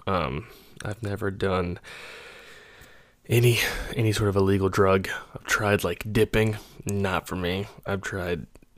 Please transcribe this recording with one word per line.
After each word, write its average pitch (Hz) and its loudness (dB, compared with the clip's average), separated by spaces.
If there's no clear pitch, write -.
Um, 82 -2
I've - -8
never 101 -4
done 92 -2
any, 117 4
any 110 2
sort 104 0
of 98 2
illegal 98 4
drug. 95 4
I've - -16
tried, 104 2
like, 90 -4
dipping. 110 2
Not 98 -2
for 85 -4
me. 92 -2
I've 98 -4
tried 90 -4